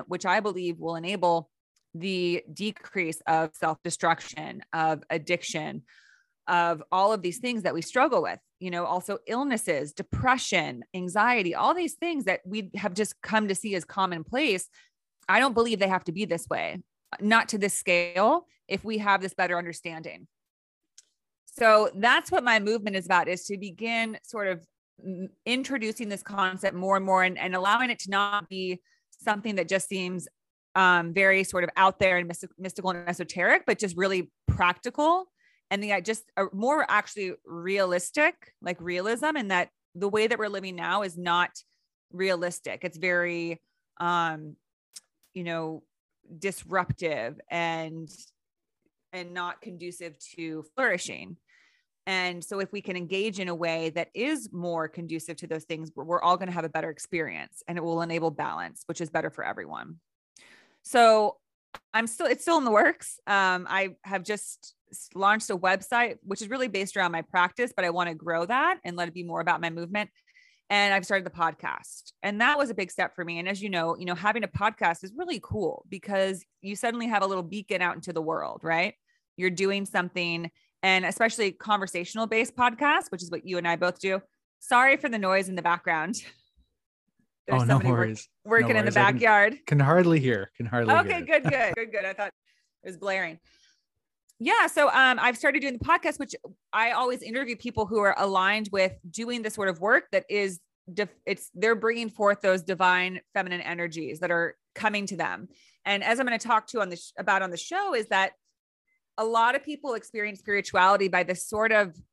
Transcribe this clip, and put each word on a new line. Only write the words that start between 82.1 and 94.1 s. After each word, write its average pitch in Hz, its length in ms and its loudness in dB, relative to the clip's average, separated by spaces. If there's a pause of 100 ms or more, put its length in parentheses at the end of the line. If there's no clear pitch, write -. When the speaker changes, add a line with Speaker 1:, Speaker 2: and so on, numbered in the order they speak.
Speaker 1:
based 220 280 0
podcasts, 285 560 2
which 180 120 -8
is 175 80 -12
what 170 160 -6
you 180 100 -2
and 175 100 -2
I 170 100 2
both 180 220 0
do. 190 220 -2 (380)
Sorry 262 380 6
for 277 120 -4
the 233 80 -4
noise 190 320 2
in 185 60 -6
the 170 80 -4
background. 170 520 0
<laughs> - 1300 -20
There's 131 160 4
Speaker 2:
Oh, - 20 2
no 123 80 6
Speaker 1:
somebody 131 160 4
work-, 120 80 4
Speaker 2:
worries. 110 320 -2 (160)
No 208 60 -6
Speaker 1:
working 226 180 6
in 240 60 4
the 214 80 4
Speaker 2:
worries. 208 140 2
I 202 80 8
can, 208 100 6
Speaker 1:
backyard. 220 500 6
Speaker 2:
can 147 140 4
hardly 165 400 8
hear, 117 360 0
can 117 120 -6
hardly 120 260 2
Speaker 1:
Okay, 349 200 4
Speaker 2:
hear. 339 120 -4
Speaker 1:
good, 294 200 4
good, 233 300 2
good, 226 160 -6
good. 202 140 -2
I 190 80 -4
thought 202 140 -6 (560)
it - 40 -14
was 185 100 -12
blaring. 185 420 -4 (1040)